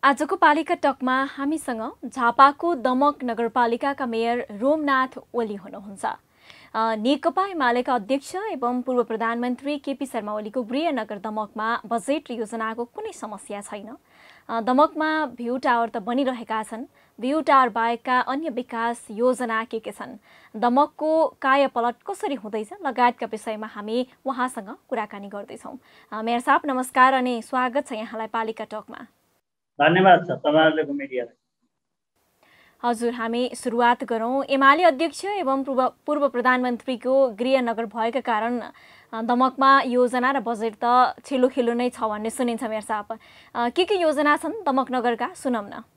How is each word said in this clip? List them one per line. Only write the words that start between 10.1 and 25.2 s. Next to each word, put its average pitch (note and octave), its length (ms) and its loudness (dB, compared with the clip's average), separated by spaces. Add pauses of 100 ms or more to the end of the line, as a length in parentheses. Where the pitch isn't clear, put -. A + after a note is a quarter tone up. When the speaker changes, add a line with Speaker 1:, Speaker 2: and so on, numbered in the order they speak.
Speaker 1:
ओलीको G#3+ 300 -6
गृहनगर B3 540 -4
दमकमा G#3+ 680 -6
बजेट A#3 460 -4
योजनाको A3+ 540 -6
कुनै G#4+ 260 -12
समस्या G#3 500 -12
छैन। G#3+ 360 -14 (520)
अ, A3+ 120 -2
दमकमा D4+ 640 2
भ्यू A#3+ 320 -6
टावर A#3+ 320 2
त A#3+ 80 -8
बनिरहेका A#3+ 640 -4
छन्, A3+ 220 -12 (360)
भ्यू C#4 200 0
टावर C4+ 280 6
बाहेकका A#3 500 0
अन्य D4 300 -4
विकास A#3 640 -6
योजना A3+ 520 0
के A3+ 160 -8
के G#3 120 -12
छन्, G#3 260 -14 (380)
दमकको D4 720 2 (140)
कायापलट C4 540 2 (120)
कसरी E4 280 -6
हुँदैछ G#3+ 340 -8 (160)
लगायतका B3 400 0
विषयमा G#3+ 420 -8
हामी A3 400 -4 (180)
उहाँसँग B3 520 -6 (120)
कुराकानी G#3+ 380 -6